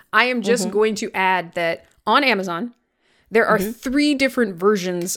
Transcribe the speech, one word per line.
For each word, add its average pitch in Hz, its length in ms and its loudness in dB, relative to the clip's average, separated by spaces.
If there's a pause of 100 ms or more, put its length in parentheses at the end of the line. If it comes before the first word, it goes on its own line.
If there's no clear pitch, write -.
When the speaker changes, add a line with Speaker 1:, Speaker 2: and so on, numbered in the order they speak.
(120)
Speaker 1:
I 220 140 4
am 247 160 -2
just 220 220 0
Speaker 2:
Mm-hmm. 220 80 -4
Speaker 1:
going 214 240 2
to 226 160 -6
add 185 420 0
that 170 320 -4 (200)
on 240 160 2
Amazon, 196 520 -2 (560)
there 220 160 2
are 214 120 4
Speaker 2:
Mm-hmm. 202 140 -4
Speaker 1:
three 294 420 0
different 262 400 0
versions 185 640 -2